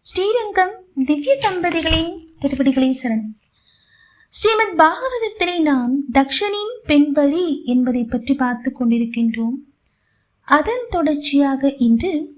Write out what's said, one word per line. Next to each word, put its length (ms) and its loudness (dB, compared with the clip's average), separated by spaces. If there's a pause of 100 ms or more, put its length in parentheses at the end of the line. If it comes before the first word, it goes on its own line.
ஸ்ரீரங்கம் 840 -2 (200)
திவ்ய 360 0
தம்பதிகளின் 840 -2 (140)
திருவடிகளே 640 2
சரணம். 280 -4 (1000)
ஸ்ரீமத் 520 0
பாகவதத்திலே 800 0
நாம் 400 2 (120)
தக்ஷனின் 640 0 (120)
பெண் 240 6
வழி 540 0
என்பதை 400 0
பற்றி 300 -2
பார்த்து 440 -2
கொண்டிருக்கின்றோம். 760 0 (840)
அதன் 500 0
தொடர்ச்சியாக 840 0
இன்று 640 0